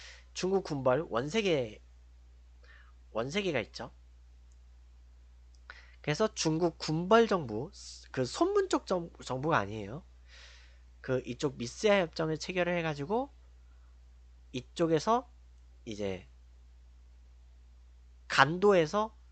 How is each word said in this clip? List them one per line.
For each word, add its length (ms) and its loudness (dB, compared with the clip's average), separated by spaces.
중국 320 0
군벌, 460 2
원세계, 720 -2
원세계가 500 -2
있죠. 300 -10
그래서 320 0
중국 420 0
군벌 500 4
정부, 460 -2
그 140 0
손문 420 0
쪽 180 -2
정-, 240 -2
정부가 320 0
아니에요. 480 -4
그 240 -2
이쪽 320 -4
미스야 440 2
협정을 380 -2
체결을 380 0
해가지고 580 -2
이쪽에서 800 0
이제 420 -6
간도에서 880 4